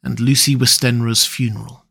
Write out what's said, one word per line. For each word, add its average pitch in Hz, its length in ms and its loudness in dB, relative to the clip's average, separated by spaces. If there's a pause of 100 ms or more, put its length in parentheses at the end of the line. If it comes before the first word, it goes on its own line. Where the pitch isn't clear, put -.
and 120 180 -6
Lucy 135 340 2
Westenra's 120 680 2
funeral. 113 680 -6